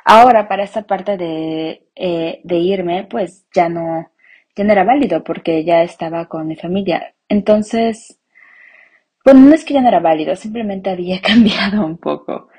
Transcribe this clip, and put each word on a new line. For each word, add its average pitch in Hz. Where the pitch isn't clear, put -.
ahora 220
para 196
esta 214
parte 196
de, 160
eh, 165
de 175
irme, 180
pues -
ya 170
no, 165
ya 202
no 208
era 196
válido 202
porque 160
ya 170
estaba 165
con 160
mi 156
familia. 190
Entonces, 214
bueno, 262
no 277
es 320
que 285
ya 269
no 247
era 190
válido, 160
simplemente 208
había 180
<laughs> -
cambiado 202
un 160
poco -